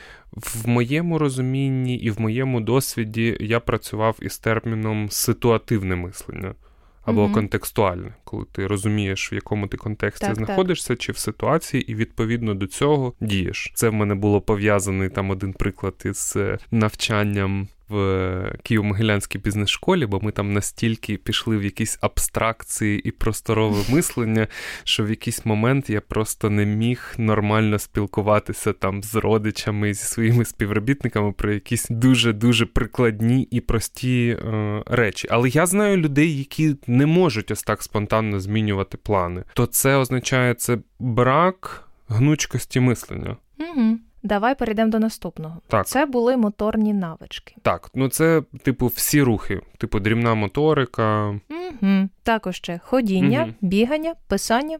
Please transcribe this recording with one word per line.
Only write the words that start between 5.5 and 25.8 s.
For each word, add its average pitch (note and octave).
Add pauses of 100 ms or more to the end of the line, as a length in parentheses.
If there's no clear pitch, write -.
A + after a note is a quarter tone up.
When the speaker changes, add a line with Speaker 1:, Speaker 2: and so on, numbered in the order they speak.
Speaker 1:
мислення. F2+ (500)
Або A2+
Speaker 2:
Мгм. G#2
Speaker 1:
контекстуальне, G2
коли G#2+
ти G2
розумієш, G2+
в -
якому G#2
ти -
контексті G#2+
Speaker 2:
Так, D3+
так. A2
Speaker 1:
знаходишся, F#3
чи -
в -
ситуації, B2
і A2
відповідно A2+
до G2
цього C#3+
дієш. G2+
Це A#2
в G#2+
мене G#2
було G2+
пов'язаний G2
там G2
один F#2+
приклад - (120)
із, -
е, G2+ (140)
навчанням G2+ (220)
в G#2+ (680)
Києво-Могилянській G#2
бізнес-школі, A2
бо G2+
ми G#2
там G2+
настільки G#2+
пішли A2
в G2
якісь G#2
абстракції -
і A2+
просторове A2
Speaker 2:
<laughs> G#2+
Speaker 1:
мислення, A2 (360)
що -
в G#2
якийсь -
момент A#2